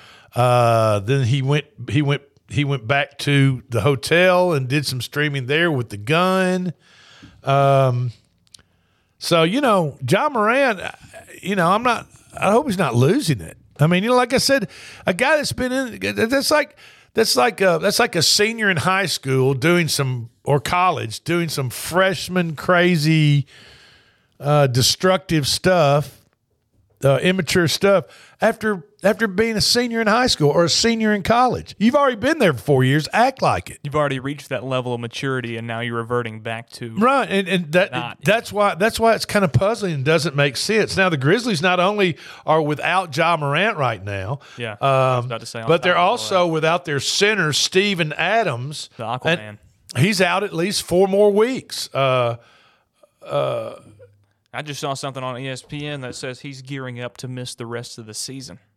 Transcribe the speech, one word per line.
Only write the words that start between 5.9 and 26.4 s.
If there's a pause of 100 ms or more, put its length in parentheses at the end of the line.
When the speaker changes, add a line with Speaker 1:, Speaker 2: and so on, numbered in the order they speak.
Speaker 1:
gun. (720)
Um, (1080)
so,
you
know, (100)
Ja
Morant, (640)
you
know,
I'm
not, (300)
I
hope
he's
not
losing
it. (240)
I
mean,
you
know,
like
I
said, (360)
a
guy
that's
been
in,
that's
like, (380)
that's
like
a,
that's
like
a
senior
in
high
school
doing
some, (140)
or
college,
doing
some
freshman
crazy, (920)
uh,
destructive
stuff, (840)